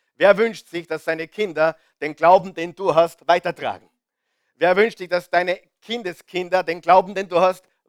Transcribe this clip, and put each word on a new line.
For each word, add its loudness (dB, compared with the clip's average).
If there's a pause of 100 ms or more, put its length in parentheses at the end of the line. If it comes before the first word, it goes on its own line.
(160)
Wer 4
wünscht -4
sich, -10
dass -10
seine -6
Kinder -2 (240)
den -8
Glauben, 4
den -10
du -4
hast, 0
weitertragen? -4 (640)
Wer 2
wünscht 0
sich, -14
dass -4
deine -2 (220)
Kindeskinder -6
den -6
Glauben, 2
den -6
du 0
hast, 0 (240)